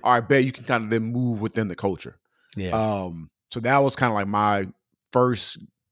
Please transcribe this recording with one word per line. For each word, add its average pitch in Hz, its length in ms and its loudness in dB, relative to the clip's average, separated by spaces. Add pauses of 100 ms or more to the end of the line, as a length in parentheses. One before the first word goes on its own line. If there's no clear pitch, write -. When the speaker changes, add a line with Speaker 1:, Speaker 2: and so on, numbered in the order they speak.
Speaker 1:
"All 123 120 6
right, 117 120 0
bet," 135 180 4
you 131 60 -2
can - 120 -18
kinda 113 260 -2
then 113 140 2
move 117 380 -2
within 110 260 -2
the 87 80 -8
culture. - 420 -6 (400)
Speaker 2:
Yeah. 92 140 -6 (320)
Speaker 1:
Um, 85 260 -10 (220)
so - 80 -8
that 123 180 2
was 139 180 2
kinda 117 200 0
like 101 120 -2
my 101 380 0 (480)
first 123 460 2 (320)